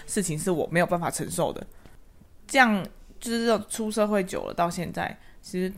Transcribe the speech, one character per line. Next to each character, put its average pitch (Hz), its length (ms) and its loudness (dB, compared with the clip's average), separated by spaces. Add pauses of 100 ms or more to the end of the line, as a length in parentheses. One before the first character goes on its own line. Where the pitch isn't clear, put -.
事 - 140 0
情 165 160 -2
是 170 120 -2
我 160 220 2
没 165 80 4
有 175 60 6
办 175 140 0
法 160 120 -2
承 - 180 -4
受 165 240 0
的。 - 120 -10 (800)
这 269 140 4
样 214 260 6 (340)
就 233 120 -6
是 233 140 0
这 226 120 6
种 208 120 -6
出 220 200 -4
社 208 180 2
会 208 160 2
久 - 180 -6
了 50 120 -6
到 170 160 2
现 170 220 -4
在， - 260 -4 (240)
其 - 180 -6
实 185 180 -2